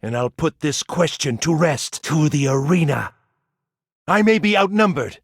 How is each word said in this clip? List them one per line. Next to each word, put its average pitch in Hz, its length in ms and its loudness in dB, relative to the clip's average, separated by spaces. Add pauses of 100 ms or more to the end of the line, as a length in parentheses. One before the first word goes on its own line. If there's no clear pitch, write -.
and 113 140 -8
I'll 123 140 -2
put - 300 -4
this 147 240 -4
question 151 560 -4
to 165 140 -2
rest. 156 500 -2
To 151 260 2
the 143 180 0
arena. 135 640 0 (960)
I 196 140 2
may 220 180 4
be 208 180 2
outnumbered 196 680 0